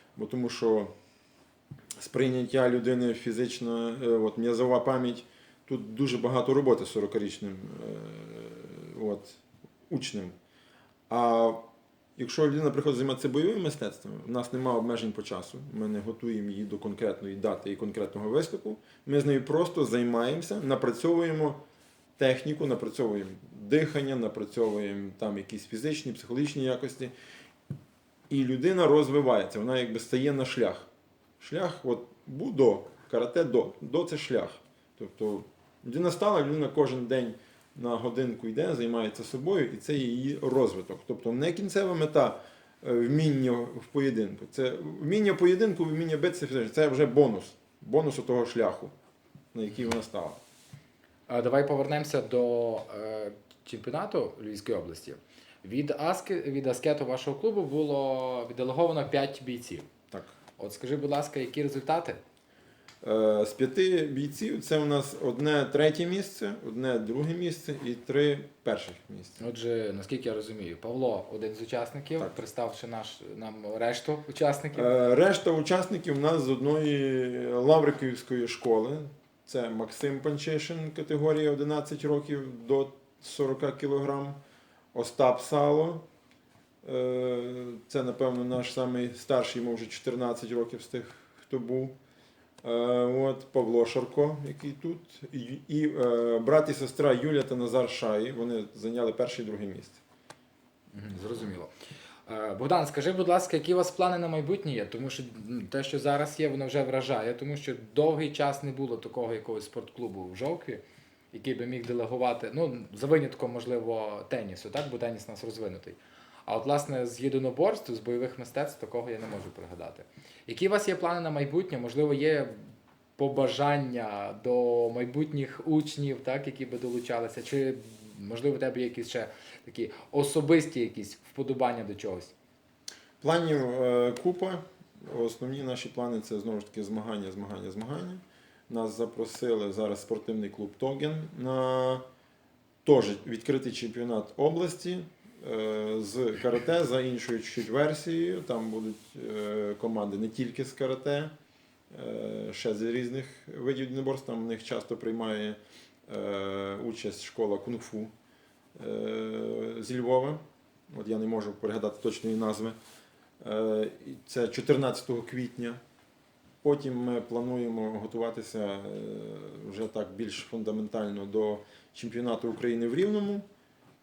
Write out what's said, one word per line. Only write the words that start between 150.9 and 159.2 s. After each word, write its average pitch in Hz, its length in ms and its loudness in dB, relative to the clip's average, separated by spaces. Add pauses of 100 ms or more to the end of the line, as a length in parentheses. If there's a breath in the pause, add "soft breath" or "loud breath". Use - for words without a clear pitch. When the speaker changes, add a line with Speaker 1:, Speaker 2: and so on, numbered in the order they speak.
Speaker 1:
е, 110 460 -6
ще 107 220 -2
з 104 80 -4
різних 123 420 -2 (340)
видів 131 260 -2
єдиноборств. 131 420 -4
Там 113 180 -6
в - 20 -6
них 113 180 -6
часто 113 320 -6
приймає, 110 600 -4 (600 loud breath)
е, 98 680 -4
участь 110 380 -6
школа 104 340 0
кунг-фу, 110 500 -8 (800 soft breath)
е, 110 960 -4